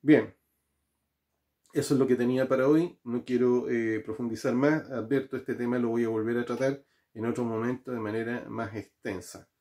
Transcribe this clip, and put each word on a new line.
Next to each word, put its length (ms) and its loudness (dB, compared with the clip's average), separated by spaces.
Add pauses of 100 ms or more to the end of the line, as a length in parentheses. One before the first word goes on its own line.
Bien, 320 6 (1400)
eso 200 0
es 60 4
lo 80 4
que 80 4
tenía 320 0
para 200 2
hoy. 360 2
No 200 -4
quiero, 460 2
eh, 300 0
profundizar 560 -4
más. 340 2
Advierto, 480 -2
este 180 -6
tema 220 -2
lo 120 0
voy 160 0
a 40 0
volver 280 -2
a 80 -2
tratar 380 -2 (300)
en 120 -6
otro 180 -2
momento 480 -4
de 80 -4
manera 500 -4
más 260 -8
extensa 760 -10 (120)